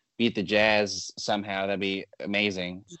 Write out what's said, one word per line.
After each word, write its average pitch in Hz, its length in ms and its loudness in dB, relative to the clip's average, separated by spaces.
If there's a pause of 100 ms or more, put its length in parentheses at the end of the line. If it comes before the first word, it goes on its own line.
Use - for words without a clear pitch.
(180)
beat 117 160 2
the 104 100 0
Jazz 104 720 2
somehow, 101 500 -2
that'd 98 140 -2
be 98 240 -2 (160)
amazing. 95 640 -2 (160)